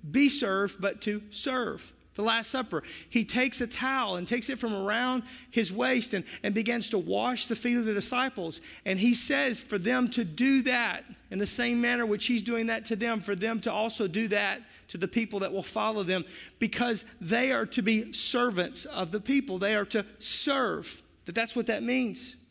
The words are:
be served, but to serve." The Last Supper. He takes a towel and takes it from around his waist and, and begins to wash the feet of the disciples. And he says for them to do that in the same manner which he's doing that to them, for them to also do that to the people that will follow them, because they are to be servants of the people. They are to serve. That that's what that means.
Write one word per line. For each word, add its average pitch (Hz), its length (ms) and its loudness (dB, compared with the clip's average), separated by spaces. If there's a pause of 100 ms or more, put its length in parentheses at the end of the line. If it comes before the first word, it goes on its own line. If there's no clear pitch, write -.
(100)
be 269 200 6
served, 196 500 0
but 196 220 -2
to 208 280 -2
serve." 247 600 -4 (220)
The 196 80 -4
Last 226 280 2
Supper. 233 320 -2 (280)
He 202 160 2
takes 254 340 0
a 240 60 0
towel 240 500 -2
and 180 100 -4
takes 247 220 -2
it 262 100 -4
from 226 160 -2
around 226 480 0 (280)
his 208 200 2
waist 247 440 2
and, 180 100 -2 (180)
and 202 120 0
begins 226 340 0
to 208 100 2
wash 208 480 0
the 233 80 -2
feet 240 220 0
of 240 80 2
the 214 80 0
disciples. 208 720 -2 (240)
And 190 120 0
he 240 140 6
says 277 480 2
for - 160 -4
them 240 360 2
to 233 120 0
do 247 380 4
that 240 420 0 (260)
in 190 80 -4
the 202 80 2
same 240 320 0
manner 240 280 2
which 208 180 0
he's 233 180 2
doing 226 260 0
that 226 180 -2
to 226 100 0
them, 226 240 0
for 202 140 -2
them 220 260 0
to 226 100 -2
also 214 380 0
do 214 200 0
that 202 340 0 (260)
to - 80 -10
the 185 120 -2
people 208 320 0
that 180 120 -2
will 190 100 -2
follow 214 400 -2
them, 180 220 0 (340)
because 233 460 0 (160)
they 233 320 2
are 226 140 2
to 226 160 -2
be 220 320 2
servants 220 720 0
of 185 260 -4
the 208 80 -2
people. 220 380 2
They 208 180 2
are 208 80 2
to 208 220 -2 (140)
serve. 254 800 -2 (240)
That 175 80 -10
that's 226 200 -2
what 233 120 0
that 220 160 0
means. 240 520 -2 (160)